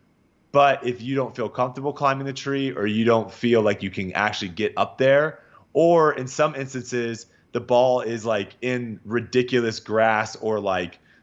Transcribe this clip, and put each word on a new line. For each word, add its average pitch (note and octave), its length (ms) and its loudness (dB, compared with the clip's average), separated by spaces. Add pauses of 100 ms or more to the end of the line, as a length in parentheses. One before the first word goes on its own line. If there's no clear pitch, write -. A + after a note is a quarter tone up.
(520)
But C#3+ 340 4
if A#2+ 160 -4
you C3 140 -6
don't B2 200 -4
feel A#2 120 -4
comfortable C3 460 -4
climbing C3+ 320 -2
the C3+ 80 -8
tree C#3 380 -4
or G2+ 160 -4
you G#2+ 180 0
don't A2+ 260 4
feel A#2 300 2
like G#2+ 220 0
you B2+ 80 -6
can F#2+ 220 -8
actually G#2 360 -2
get G#2 260 -4
up - 220 -2
there, C#3+ 420 2 (340)
or E3 400 4
in C3 140 -6
some D3+ 280 -2
instances, B2 720 -6 (240)
the A#2+ 100 -4
ball B2 400 4
is, A2+ 240 -6
like, G#2 360 -2
in B2 440 -4
ridiculous B2 760 0
grass A2 580 0
or, A2 220 -2
like, F#2 400 -4 (240)